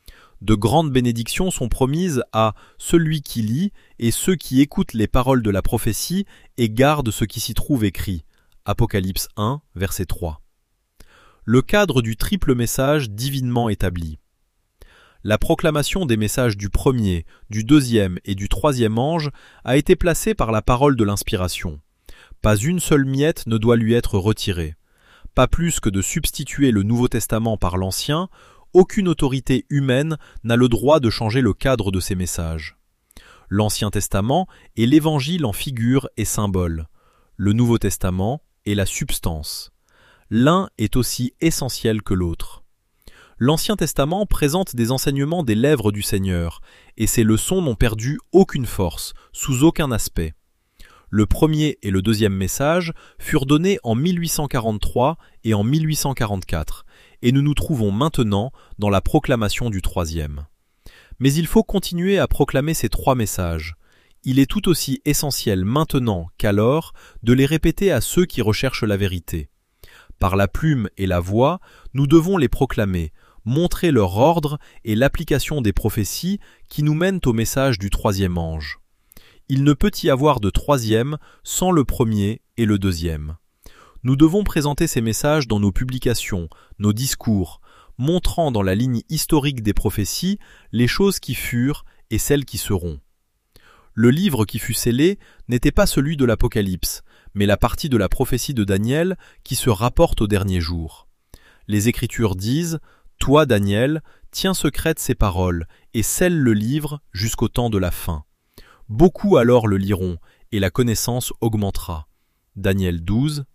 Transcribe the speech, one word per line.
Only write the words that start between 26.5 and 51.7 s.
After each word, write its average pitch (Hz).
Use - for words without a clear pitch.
le 101
Nouveau 120
Testament 113
par 90
l'Ancien, 143
aucune 185
autorité 135
humaine 143
n'a 117
le 127
droit 123
de 120
changer 113
le 110
cadre 113
de 92
ces -
messages. 82
L'Ancien 104
Testament 110
est 113
l'Évangile 151
en 104
figure 127
et 107
symbole. 87
Le 98
Nouveau 117
Testament 101
est 104
la 98
substance. -
L'un 151
est 107
aussi 123
essentiel 120
que -
l'autre. -
L'Ancien 156
Testament 170
présente 170
des 117
enseignements 139
des 113
lèvres 113
du 101
Seigneur, 95
et 110
ces 117
leçons 110
n'ont 135
perdu 117
aucune 170
force, -
sous 127
aucun 165
aspect. 85
Le 104
premier 151